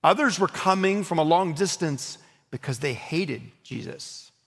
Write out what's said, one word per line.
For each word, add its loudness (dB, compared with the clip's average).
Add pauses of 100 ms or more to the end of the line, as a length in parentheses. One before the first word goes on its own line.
Others 4
were 2
coming 2
from -2
a 4
long 4
distance -2 (320)
because -6
they -2
hated -4 (180)
Jesus. -12 (160)